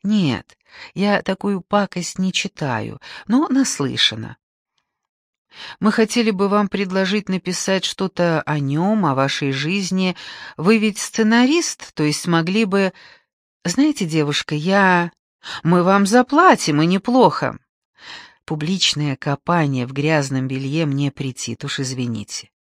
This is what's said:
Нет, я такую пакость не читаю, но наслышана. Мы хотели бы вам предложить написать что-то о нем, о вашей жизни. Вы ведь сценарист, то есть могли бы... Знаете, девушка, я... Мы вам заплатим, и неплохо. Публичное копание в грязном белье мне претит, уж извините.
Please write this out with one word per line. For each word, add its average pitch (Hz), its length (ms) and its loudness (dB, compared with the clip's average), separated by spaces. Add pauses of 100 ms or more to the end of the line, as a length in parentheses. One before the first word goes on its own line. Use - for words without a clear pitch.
Нет, 190 520 0 (380)
я 202 280 0
такую 196 380 -4
пакость 185 600 -2
не 185 120 0
читаю, 113 680 -6 (260)
но 277 220 2
наслышана. 127 880 -2 (1400)
Мы 208 120 2
хотели 220 380 2
бы 196 180 0
вам 202 200 2
предложить 190 600 -2
написать 185 560 -2
что-то 175 580 -2
о 151 160 -4
нем, 170 480 0
о 135 80 0
вашей 139 380 0
жизни. 185 640 -2 (400)
Вы 214 220 4
ведь 208 200 0
сценарист, 247 960 0
то 156 80 -2
есть 151 240 -2
могли 175 380 0
бы... 196 280 0 (720)
Знаете, 269 400 0
девушка, 151 500 0
я... 180 580 2 (500)
Мы 175 200 4
вам 196 240 4
заплатим, 247 760 4
и 165 40 4
неплохо. 190 720 2 (840)
Публичное 151 720 -2
копание 143 680 0
в 131 60 -12
грязном 139 560 -2
белье 135 380 -4
мне 139 240 0
претит, 127 540 -8
уж 139 160 -6
извините. 123 720 -6 (100)